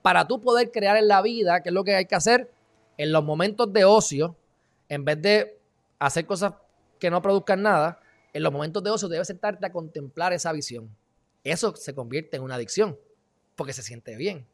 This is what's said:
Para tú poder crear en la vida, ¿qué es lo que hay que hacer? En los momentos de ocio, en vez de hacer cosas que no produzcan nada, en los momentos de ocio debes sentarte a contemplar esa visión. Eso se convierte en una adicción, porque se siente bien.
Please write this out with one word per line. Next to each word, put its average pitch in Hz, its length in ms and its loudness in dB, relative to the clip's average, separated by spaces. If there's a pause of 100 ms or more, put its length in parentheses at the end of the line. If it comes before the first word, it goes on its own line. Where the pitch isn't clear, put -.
Para 175 240 4
tú 226 160 -4
poder 240 300 2
crear 202 240 2
en 214 140 4
la 196 120 6
vida, 202 400 0
¿qué 175 80 -8
es 175 40 -2
lo 190 100 0
que 196 120 2
hay 190 100 0
que 202 100 -2
hacer? 240 340 2 (480)
En 151 140 -2
los 156 100 4
momentos 190 520 -2
de 202 100 6
ocio, 175 540 4 (500)
en 143 160 -8
vez 151 180 -2
de 208 380 2 (400)
hacer 151 260 0
cosas 190 280 -4 (460)
que 175 100 -2
no 170 120 0
produzcan 196 400 0
nada, 170 380 2 (320)
en 151 100 -8
los 160 100 0
momentos 160 300 -6
de 196 80 -4
ocio 214 200 -4
debes 170 180 -4
sentarte 202 380 -6
a 180 60 -6
contemplar 160 600 -6
esa 170 220 -4
visión. 117 360 -10 (540)
Eso 170 320 -4
se - 180 -14
convierte 139 440 -8
en 131 60 -10
una 131 120 -10
adicción, 147 420 -2 (600)
porque 135 160 -10
se 123 100 -14
siente 117 320 -16
bien. 147 380 -8